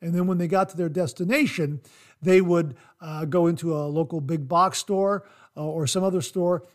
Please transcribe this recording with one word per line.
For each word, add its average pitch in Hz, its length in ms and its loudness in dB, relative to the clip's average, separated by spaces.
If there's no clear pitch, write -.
and 170 140 -4
then 180 140 2
when 185 100 0
they 175 100 0
got 190 220 2
to 165 60 -16
their 170 120 -2
destination, 175 920 -2
they 185 180 6
would, 170 340 2
uh, 156 240 -8
go 170 220 2
into 165 280 -2
a 147 100 -2
local 156 360 -2
big 139 260 -4
box 175 300 2
store, 196 480 -2
uh, 151 40 -8
or 156 240 -4
some 185 180 0
other 185 160 0
store 175 440 -2